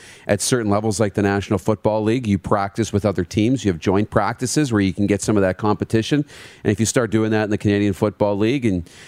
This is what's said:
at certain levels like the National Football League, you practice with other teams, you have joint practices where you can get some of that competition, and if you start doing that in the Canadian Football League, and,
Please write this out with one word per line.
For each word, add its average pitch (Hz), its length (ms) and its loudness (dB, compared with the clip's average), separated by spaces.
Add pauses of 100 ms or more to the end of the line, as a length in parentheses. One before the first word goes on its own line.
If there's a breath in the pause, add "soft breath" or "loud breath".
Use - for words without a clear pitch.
(260 loud breath)
at 104 160 0
certain 117 280 0
levels 107 300 0
like 104 140 -2
the 104 80 0
National 101 360 0
Football 107 440 0
League, 117 240 0
you 101 100 2
practice 101 560 -2
with 104 140 0
other 92 180 0
teams, 113 400 0
you 98 80 2
have 80 80 -6
joint 101 300 2
practices 120 600 -2
where 104 120 2
you 95 100 2
can 101 140 -2
get 98 160 0
some 107 160 2
of - 20 4
that 92 160 2
competition, 110 680 0 (400 loud breath)
and - 80 0
if 101 80 0
you 110 60 2
start 113 260 0
doing 110 200 2
that 110 140 0
in 101 60 -2
the 104 60 0
Canadian 101 380 2
Football 104 420 0
League, 117 300 0
and, 92 200 -2 (220 loud breath)